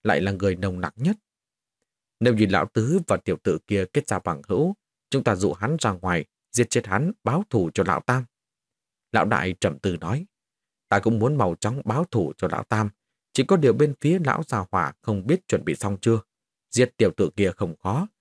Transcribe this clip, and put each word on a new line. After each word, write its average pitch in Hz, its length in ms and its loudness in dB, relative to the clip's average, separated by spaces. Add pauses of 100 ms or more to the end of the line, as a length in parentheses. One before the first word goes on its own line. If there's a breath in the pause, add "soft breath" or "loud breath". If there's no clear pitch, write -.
lại 85 180 2
là 98 120 0
người 95 240 -2
nồng 92 240 -4
nặc - 160 -4
nhất. 175 200 0 (1040)
"Nếu 120 140 4
như 107 160 4
lão 87 160 2
tứ 139 400 0
và 98 100 0
tiểu 90 260 -2
tử 80 240 0
kia 98 260 0
kết - 160 -2
giao 95 120 -2
bằng 76 280 -6
hữu, 151 260 0 (360)
chúng 135 140 -2
ta 110 100 2
dụ 90 180 0
hắn 135 280 -4
ra 113 100 0
ngoài, 90 340 -2 (280)
giết - 180 0
chết - 160 -2
hắn, 127 260 0 (120)
báo 156 260 -2
thù 90 240 2
cho 95 120 2
lão 85 140 0
tam." 127 240 0 (880)
Lão 98 120 2
đại 92 360 0
trầm 80 180 -2
tư 90 180 -2
nói, 107 300 -4 (640)
"Ta 101 100 4
cũng 113 200 2
muốn 135 180 2
mau 92 180 0
chóng 123 300 -4
báo 123 200 -2
thù 90 320 -2
cho 90 140 -2
lão - 120 -4
tam, 107 280 -2 (420)
chỉ - 120 2
có 196 120 4
điều 151 160 6
bên 143 280 2
phía 170 240 2
lão 151 180 -2
già 104 280 -4
hỏa 87 220 0 (100)
không 101 240 -2
biết 170 220 0
chuẩn - 160 -2
bị - 100 -2
xong 101 260 -4
chưa. 113 200 2 (500)
Giết - 260 0
tiểu 98 200 4
tử 87 200 2
kia 95 200 2
không 85 260 -6
khó, 135 260 -2 (120)